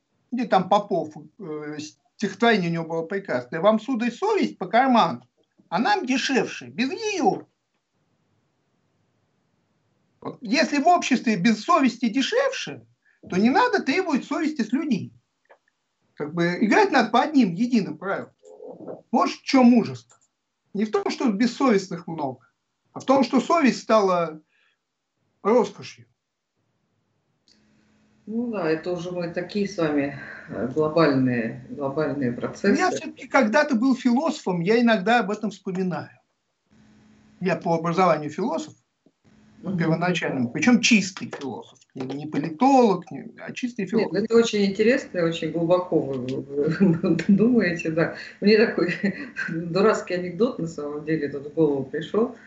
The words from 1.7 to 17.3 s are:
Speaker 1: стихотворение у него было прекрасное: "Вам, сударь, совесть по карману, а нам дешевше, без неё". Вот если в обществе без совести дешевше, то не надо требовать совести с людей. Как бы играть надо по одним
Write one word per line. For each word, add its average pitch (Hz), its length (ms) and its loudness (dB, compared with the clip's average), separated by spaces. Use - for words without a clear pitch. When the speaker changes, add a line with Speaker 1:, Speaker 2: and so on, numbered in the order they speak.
Speaker 1:
стихотворение 202 540 0
у - 20 -2
него 165 140 -6
было 165 160 -6
прекрасное: 165 580 -8
"Вам, 214 180 4
сударь, 240 340 -4
совесть 381 440 -2
по 185 100 -8
карману, 214 600 2
а 165 100 -2
нам 370 280 0
дешевше, 240 640 -2
без 175 200 -4
неё". 349 580 -2
Вот - 180 -12
если 277 380 0
в 302 100 2
обществе 269 480 2
без 214 260 2
совести 277 460 2
дешевше, 277 800 -2
то 180 80 -4
не 214 140 4
надо 415 320 2
требовать 330 420 -2
совести 311 380 -4
с - 100 -8
людей. 247 400 -2
Как 151 180 -8
бы 170 300 0
играть 349 280 4
надо 262 200 2
по 240 120 2
одним 269 300 2